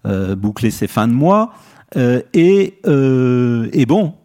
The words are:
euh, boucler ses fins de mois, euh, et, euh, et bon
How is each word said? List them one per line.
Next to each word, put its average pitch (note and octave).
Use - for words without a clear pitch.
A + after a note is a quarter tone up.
euh, G2
boucler G#2
ses G#2
fins A2
de A#2
mois, F#3+
euh, B2
et, F#3+
euh, B2+
et C#3
bon E3+